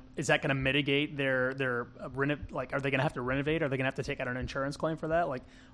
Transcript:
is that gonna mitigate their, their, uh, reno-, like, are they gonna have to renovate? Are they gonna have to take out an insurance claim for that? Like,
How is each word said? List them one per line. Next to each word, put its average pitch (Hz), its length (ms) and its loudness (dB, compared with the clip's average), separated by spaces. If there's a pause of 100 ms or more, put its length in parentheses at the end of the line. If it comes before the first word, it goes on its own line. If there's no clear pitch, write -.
(160)
is 160 120 -4
that 151 140 6
gonna 143 140 2
mitigate 139 640 2
their, 131 360 2
their, 123 340 0 (140)
uh, 147 80 -10
reno-, 139 280 0 (120)
like, 131 240 -6
are 139 60 0
they 139 120 0
gonna 131 120 4
have 151 100 2
to 131 80 -6
renovate? 139 400 0
Are 151 60 2
they 135 80 0
gonna 131 120 0
have 135 80 -2
to 135 80 -4
take 139 180 -4
out 127 80 -2
an 123 80 -2
insurance 135 400 -4
claim 160 180 0
for 156 140 -6
that? 170 180 2
Like, 131 160 -4 (300)